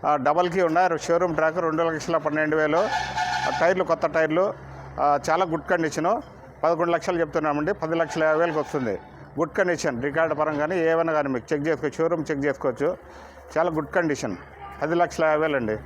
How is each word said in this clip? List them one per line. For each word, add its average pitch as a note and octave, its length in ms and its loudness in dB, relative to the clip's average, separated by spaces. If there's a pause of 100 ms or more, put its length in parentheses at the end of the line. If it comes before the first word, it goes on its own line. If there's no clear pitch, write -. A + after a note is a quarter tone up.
ఆ, D3 100 2
డబల్ D3+ 340 2
కీ F3+ 120 0
ఉన్నాయి, E3+ 380 2
షోరూమ్ E3+ 360 0
ట్రాక్, D#3+ 220 0
రెండు E3 260 0
లక్షల E3 340 -2
పన్నెండు D#3 380 0
వేలు. D#3 220 2
ఆ, - 760 -2 (100)
టైర్లు F3+ 220 2
కొత్త D#3+ 220 0
టైర్లు, D#3+ 480 2 (460)
ఆ, C#3+ 200 4 (100)
చాలా E3 160 4
గుడ్ D#3+ 240 -6
కండిషను. E3+ 540 0 (400)
పదకొండు E3+ 280 2
లక్షలు E3+ 280 0
చెప్తున్నామండి, D3+ 540 0
పది D#3+ 220 -2
లక్షల E3 280 0
యాభై D#3 160 4
వేలకు E3 200 2
వస్తుంది. B2+ 400 -2 (400)
గుడ్ E3 120 0
కండిషన్, D#3+ 520 0
రికార్డు D3+ 320 0
పరంగా D3+ 240 0
కానీ E3+ 200 0
ఏమైనా D#3+ 340 2
కానీ D3 160 2
మీకు B2+ 240 -2
చెక్ D3 140 0
చేసుకోవచ్చు, D3+ 280 0
షోరూమ్ E3 360 0
చెక్ C#3 140 -2
చేసుకోవచ్చు. C#3+ 520 0 (600)
చాలా E3+ 120 2
గుడ్ D#3 260 -2
కండిషన్. C#3+ 420 0 (440)
పది D#3 140 0
లక్షల E3+ 300 2
యాభై D#3 160 4
వేలు D#3 140 2
అండి. A2 300 0